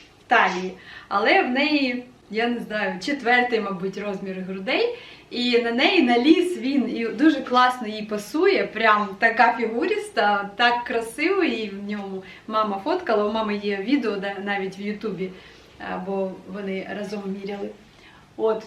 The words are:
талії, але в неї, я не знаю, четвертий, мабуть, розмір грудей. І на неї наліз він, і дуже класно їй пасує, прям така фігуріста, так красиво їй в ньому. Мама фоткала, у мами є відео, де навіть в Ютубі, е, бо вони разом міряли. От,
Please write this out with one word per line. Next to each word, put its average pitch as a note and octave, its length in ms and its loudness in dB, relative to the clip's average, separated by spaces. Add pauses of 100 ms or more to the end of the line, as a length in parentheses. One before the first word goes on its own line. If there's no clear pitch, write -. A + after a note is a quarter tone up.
(280)
талії, F#3 440 2 (360)
але C4+ 360 4
в B3 60 -2
неї, C4+ 540 0 (280)
я A3+ 160 0
не A#3+ 120 -2
знаю, G3 400 -4
четвертий, B3 600 2
мабуть, G3 380 -4
розмір G3 380 -6 (120)
грудей. C4 480 -2 (340)
І A#3+ 320 2
на A#3 100 0
неї D#4+ 300 4
наліз B3+ 560 6
він, A3 400 0
і A#3 80 -2
дуже C4+ 360 2
класно B3 460 2
їй G#3+ 160 -6
пасує, A#3 640 0
прям G#3+ 400 2 (120)
така A#3 380 4
фігуріста, A3+ 1000 0
так A#3+ 280 2
красиво D4 600 -2
їй A3+ 260 -2
в G3+ 200 -10
ньому. G3 340 -8 (240)
Мама G#3+ 360 0
фоткала, A#3+ 420 0
у G#3 60 0
мами G#3+ 240 -2
є G3+ 220 -4
відео, A3+ 380 0
де G3+ 200 -6 (100)
навіть G3 340 -4
в - 20 -10
Ютубі, G3+ 480 -6 (500)
е, F3+ 260 -8
бо F#3+ 260 -4 (220)
вони F#3+ 360 -8 (100)
разом G3+ 220 -8 (200)
міряли. G3+ 280 -8 (720)
От, G#3+ 260 0